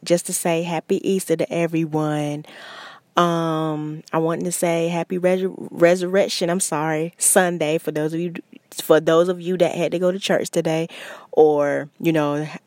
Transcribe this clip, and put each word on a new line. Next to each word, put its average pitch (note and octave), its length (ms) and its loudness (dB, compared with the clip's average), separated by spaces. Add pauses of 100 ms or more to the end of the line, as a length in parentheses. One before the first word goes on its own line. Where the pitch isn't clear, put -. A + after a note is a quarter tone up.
just F3 220 2
to F3+ 80 -6
say E3+ 300 -2
Happy F3 320 -2 (140)
Easter F#3 260 0
to E3 140 -4
everyone. D3+ 920 -2 (720)
Um, D#3+ 840 0 (100)
I D#3+ 60 0
wanted E3 260 0
to F3+ 80 -4
say E3+ 360 0
Happy E3+ 300 -4
Resur-, F#3 520 0
Resurrection, F3+ 800 2
I'm F#3 100 0
sorry, D#3+ 560 -2
Sunday E3+ 640 2
for - 120 -4
those D3+ 220 -2
of E3 80 -4
you, E3+ 140 -6 (360)
for - 300 4
those E3+ 300 4
of F3+ 100 -6
you F3 160 -4
that F3 180 2
had E3+ 180 -2
to E3+ 60 -2
go F3+ 140 2
to G3 60 -6
church - 320 -2
today, E3 380 -2 (440)
or, D3 560 4 (120)
you E3 120 2
know D3+ 340 0 (200)